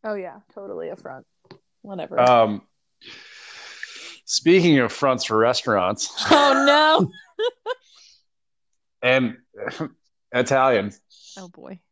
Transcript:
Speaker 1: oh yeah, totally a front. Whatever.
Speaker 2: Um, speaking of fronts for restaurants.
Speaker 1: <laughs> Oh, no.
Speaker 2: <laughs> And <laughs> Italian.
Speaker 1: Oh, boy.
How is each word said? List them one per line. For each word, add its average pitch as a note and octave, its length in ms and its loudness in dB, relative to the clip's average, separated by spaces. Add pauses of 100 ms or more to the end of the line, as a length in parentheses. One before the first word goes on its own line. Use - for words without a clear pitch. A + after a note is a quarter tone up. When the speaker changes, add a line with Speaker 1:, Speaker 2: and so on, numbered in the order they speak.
Speaker 1:
oh A3 100 -8
yeah, F#3+ 280 -12 (120)
totally E3 360 -12
a D#3+ 60 -12
front. - 300 -18 (560)
Whatever. F#3+ 400 -8
Speaker 2:
Um, A2+ 400 2 (1600)
speaking E3+ 540 4
of A#2 140 0
fronts C3 320 0
for A2 120 -2
restaurants. A2 760 0 (140)
Speaker 1:
<laughs> - 40 2
Oh, C#4+ 340 4
no. D4+ 480 2
Speaker 2:
<laughs> - 600 -10 (1300)
And B2+ 360 0 (460)
<laughs> - 480 -18
Italian. B2 600 0 (460)
Speaker 1:
Oh, F#3 120 -16
boy. F#3+ 300 -20 (120)